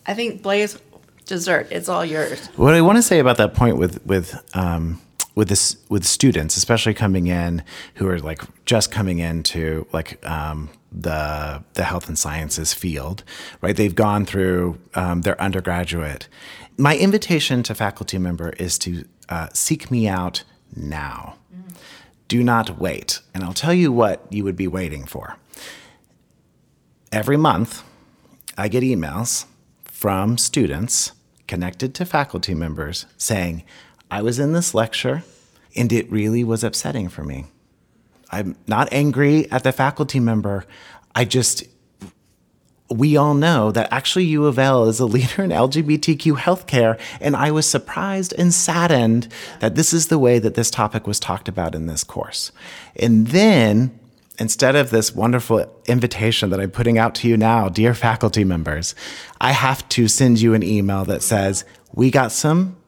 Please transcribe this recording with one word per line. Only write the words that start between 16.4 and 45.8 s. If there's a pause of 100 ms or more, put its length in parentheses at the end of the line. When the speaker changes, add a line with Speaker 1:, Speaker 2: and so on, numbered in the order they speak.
Speaker 2:
My
invitation
to
faculty
member (100)
is
to, (240)
uh,
seek
me
out (320)
now. (180)
Speaker 1:
Mm. (520)
Speaker 2:
Do
not
wait. (120)
And
I'll
tell
you
what
you
would
be
waiting
for. (1800)
Every
month, (760)
I
get
emails (400)
from
students (340)
connected
to
faculty
members (100)
saying, (460)
"I
was
in
this
lecture (500)
and
it
really
was
upsetting
for
me." (840)
I'm (100)
not
angry
at
the
faculty
member. (500)
I
just, (1300)
we
all
know
that
actually
U
of
L
is
a
leader
in
L
G